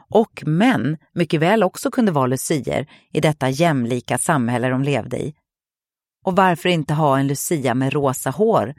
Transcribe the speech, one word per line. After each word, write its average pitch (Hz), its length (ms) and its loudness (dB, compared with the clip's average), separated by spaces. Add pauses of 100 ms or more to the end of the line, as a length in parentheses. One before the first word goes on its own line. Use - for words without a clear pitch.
och - 380 0
män 156 500 0 (160)
mycket 170 280 0
väl 202 220 2
också 185 280 -2
kunde 220 220 2
vara 139 140 2
lucier 127 600 -2 (260)
i - 80 0
detta 151 280 0
jämlika 131 720 0
samhälle 123 500 0
de 127 140 0
levde 123 360 -4
i. 151 160 -8 (880)
Och 185 120 -2
varför 185 320 2
inte 160 260 0
ha 147 240 2
en 135 80 0
Lucia 139 480 -2
med 131 180 0
rosa 139 380 -2
hår, 147 480 0